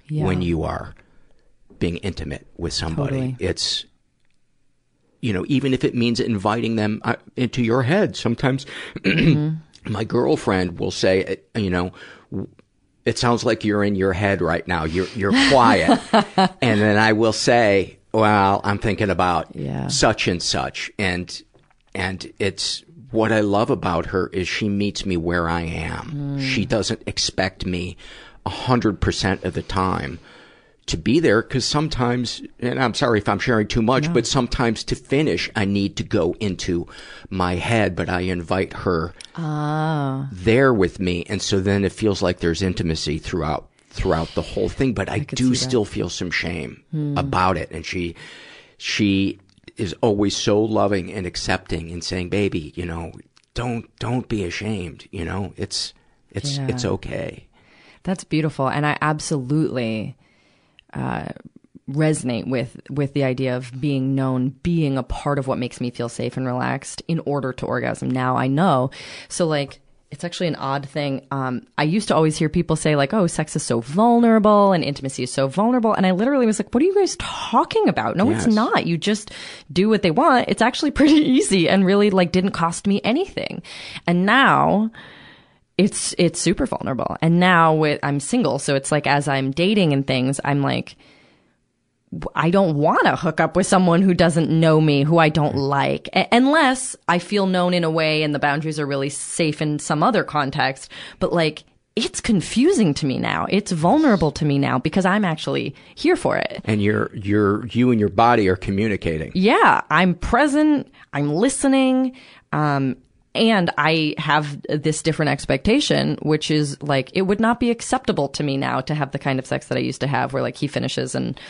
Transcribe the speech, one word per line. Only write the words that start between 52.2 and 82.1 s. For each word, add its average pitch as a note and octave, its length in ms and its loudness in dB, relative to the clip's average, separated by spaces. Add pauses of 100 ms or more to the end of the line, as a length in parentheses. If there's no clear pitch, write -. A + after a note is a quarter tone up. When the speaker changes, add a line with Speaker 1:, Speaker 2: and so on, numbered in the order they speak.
Speaker 2:
"Baby, F2+ 480 -2
you F2 80 -6
know, E2 260 -8 (440)
don't, A#2+ 300 -6 (140)
don't A#2+ 300 -4
be G#2 160 -4
ashamed, F#2 640 -8
you F2+ 140 -8
know, F2+ 320 -6
it's, - 360 -8 (380)
it's, C#3 260 -6
Speaker 1:
Yeah. C3+ 120 -4
Speaker 2:
it's B2 160 -4
okay." - 600 -6 (560)
Speaker 1:
That's F#3 200 -6
beautiful. D3+ 460 -2
And D3 160 -2
I D3 160 -2
absolutely, C3+ 1120 -2 (800)
uh, - 320 -6 (640)
resonate D3 560 -2
with, B2+ 320 -4 (100)
with C#3 240 -4
the C#3+ 100 0
idea B2+ 320 -2
of B2+ 240 -8
being C3+ 360 -2
known, C3 480 -2
being D#3+ 340 0
a B2+ 60 -4
part - 340 -4
of C3+ 100 -4
what B2+ 120 0
makes A#2+ 200 -8
me B2 120 -4
feel A#2+ 180 -6
safe A#2+ 280 -6
and C3 80 -4
relaxed B2+ 600 -6
in E3 180 -2
order C3+ 280 -4
to - 120 -8
orgasm. B2 440 -4
Now B2+ 280 -2
I B2+ 100 0
know. C3+ 420 2 (400)
So, - 160 -2
like, C#3+ 340 -4 (300)
it's - 140 -14
actually F3 240 -4
an D3 80 -2
odd C#3 320 -6
thing. C#3 440 -6
Um, C3 320 -4 (140)
I D3 60 0
used F3 240 0
to - 80 2
always D#3 220 4
hear D#3 100 2
people D#3+ 300 0
say, D3+ 180 2
like, C#3 180 2
"Oh, G3+ 140 2
sex - 300 -4
is C#3+ 60 -4
so A#2 180 0
vulnerable G#3+ 880 6
and F3 100 4
intimacy C3+ 420 -4
is B2 80 -4
so C3+ 180 2
vulnerable." A3 440 2
And - 120 2
I F#3 60 4
literally A#3+ 340 2
was A3 140 2
like, - 140 -6
"What B3 80 4
are E4 40 4
you F#4+ 100 2
guys F#4+ 240 2
talking E4+ 720 0
about? A2+ 260 0
No, G#3 160 4
it's - 140 0
Speaker 2:
Yes. A3 100 4
Speaker 1:
not. C4 320 0
You E3+ 100 0
just - 340 -2 (400)
do F#3 180 2
what G#3 140 4
they E3+ 80 4
want." B3+ 360 4
It's - 140 0
actually B3+ 300 0
pretty C#4+ 240 6
<laughs> C#4+ 200 4
easy F#3+ 320 4
and F#3+ 180 4
really, G3+ 240 4
like, F#3 220 2